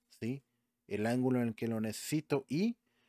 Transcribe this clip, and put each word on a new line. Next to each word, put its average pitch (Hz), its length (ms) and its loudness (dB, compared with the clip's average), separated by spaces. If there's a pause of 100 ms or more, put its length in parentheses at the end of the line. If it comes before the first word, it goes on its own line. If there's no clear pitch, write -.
(200)
¿sí? 127 240 -4 (440)
El 104 180 -2
ángulo 127 360 2
en 117 80 2
el 110 60 -6
que 117 120 -4
lo 113 120 0
necesito 135 720 -2
y 196 280 2 (320)